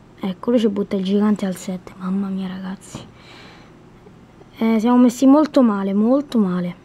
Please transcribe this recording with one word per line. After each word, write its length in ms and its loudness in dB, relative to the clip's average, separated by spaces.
Ecco, 300 -6
lui 100 4
ci 80 2
butta 280 -2
il 80 -2
gigante 420 0
al 100 -4
sette. 420 -12
Mamma 300 -4
mia, 200 -8
ragazzi. 520 -12
Eh, 220 0
siamo 180 2
messi 300 4
molto 340 4
male, 320 0
molto 460 0
male. 460 -2